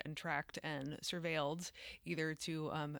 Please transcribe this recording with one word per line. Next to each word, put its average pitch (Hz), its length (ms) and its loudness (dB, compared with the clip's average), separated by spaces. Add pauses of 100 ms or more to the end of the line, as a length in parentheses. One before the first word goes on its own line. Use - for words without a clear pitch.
and 156 100 -4
tracked 151 480 0
and 147 400 0
surveilled, 165 680 2 (340)
either 160 300 2
to, 156 360 0
um, 147 280 0